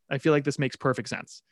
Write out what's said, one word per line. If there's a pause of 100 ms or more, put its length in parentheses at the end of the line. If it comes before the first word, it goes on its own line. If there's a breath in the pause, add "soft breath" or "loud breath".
(100)
I
feel
like
this
makes
perfect
sense.